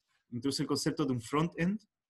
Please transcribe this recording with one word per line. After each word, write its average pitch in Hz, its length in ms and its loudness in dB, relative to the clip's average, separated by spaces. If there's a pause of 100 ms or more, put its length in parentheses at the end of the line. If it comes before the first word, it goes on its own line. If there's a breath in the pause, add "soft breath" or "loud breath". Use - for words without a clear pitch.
(300)
introduce 139 320 -2
el 131 60 -2
concepto 151 380 0
de 131 60 2
un 120 100 -2
front-end 170 580 0 (300)